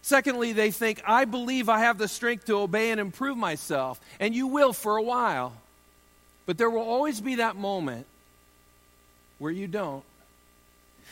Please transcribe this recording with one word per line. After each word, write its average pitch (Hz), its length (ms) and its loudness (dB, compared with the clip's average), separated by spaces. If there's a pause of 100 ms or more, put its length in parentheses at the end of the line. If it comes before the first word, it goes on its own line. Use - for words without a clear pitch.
Secondly, 247 520 2
they 214 160 4
think, 220 380 -2
"I 240 180 6
believe 247 420 -2
I 220 120 4
have 233 180 4
the 208 100 -2
strength 233 380 -4
to 214 120 2
obey 208 340 0
and 220 80 0
improve 247 380 -4
myself." 147 640 -4 (200)
And 220 160 0
you 262 100 0
will 269 260 6
for 214 260 0
a 220 40 0
while. 214 520 0 (920)
But 175 140 -4
there 233 100 4
will 226 140 0
always 240 380 0
be 254 140 -4
that 226 200 0
moment 175 500 -4 (1300)
where 151 120 -6
you 190 140 -6
don't. 165 380 -6 (1080)